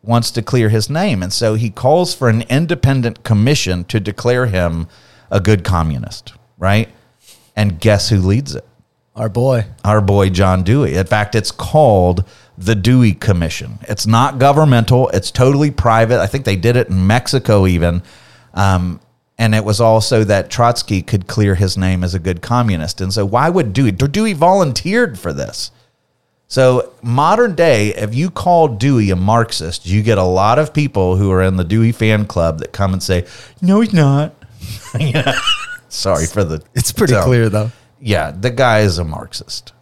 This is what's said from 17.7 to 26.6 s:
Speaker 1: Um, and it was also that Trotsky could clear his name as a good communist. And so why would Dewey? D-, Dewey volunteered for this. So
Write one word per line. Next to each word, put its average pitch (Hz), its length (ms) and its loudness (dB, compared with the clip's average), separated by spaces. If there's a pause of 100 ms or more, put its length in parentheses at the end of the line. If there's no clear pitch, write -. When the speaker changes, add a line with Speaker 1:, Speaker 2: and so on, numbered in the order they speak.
Speaker 1:
Um, 90 460 0 (400)
and 110 160 2
it 110 80 0
was 101 180 -2
also 113 440 2
that 98 260 0
Trotsky 117 500 0
could 95 260 -4
clear 101 280 0
his 92 220 0
name 92 260 0
as 87 100 -4
a 95 60 -4
good 85 220 -6
communist. 107 600 -2
And 92 100 -4
so 101 140 -2
why 120 240 0
would 156 240 -2
Dewey? 117 180 2
D-, 95 160 -2
Dewey 208 260 -2
volunteered 175 840 0
for 85 160 -8
this. - 380 -10 (760)
So 127 540 0